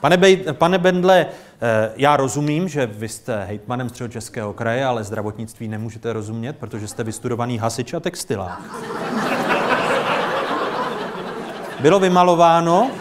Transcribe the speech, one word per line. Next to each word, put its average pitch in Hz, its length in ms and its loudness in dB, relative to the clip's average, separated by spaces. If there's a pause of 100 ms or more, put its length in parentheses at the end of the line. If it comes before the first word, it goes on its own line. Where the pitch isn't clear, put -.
"Pane 160 160 4
Bej-, 185 360 6
pane 170 240 2
Bendle, 180 480 4
eh, 110 720 -2
já 139 220 4
rozumím, 147 500 0
že 143 180 -2
vy 110 220 -8
jste 107 380 -6
hejtmanem 120 440 -6
Středočeského 110 640 -8
kraje, 117 320 -2
ale 120 180 -2
zdravotnictví 107 640 -8
nemůžete 110 460 -6
rozumět, 113 440 -8
protože 107 300 -10
jste 117 160 -8
vystudovaný 120 540 -4
hasič 113 360 -4
a 165 60 -4
textilák." 98 600 -6 (3250)
Bylo 165 200 6
vymalováno 175 1000 6